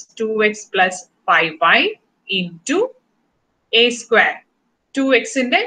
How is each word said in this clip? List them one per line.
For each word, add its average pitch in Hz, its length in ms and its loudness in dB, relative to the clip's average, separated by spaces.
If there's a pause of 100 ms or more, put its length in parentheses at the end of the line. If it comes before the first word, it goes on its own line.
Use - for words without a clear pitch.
(180)
two 220 160 -4 (180)
x - 20 -14 (200)
plus 185 200 2 (340)
five 165 240 2 (220)
y 233 60 4 (600)
into 180 380 -6 (1040)
a - 20 4 (160)
square, 190 380 0 (580)
ടു 269 80 0 (140)
എക്സിന്റെ 262 480 -2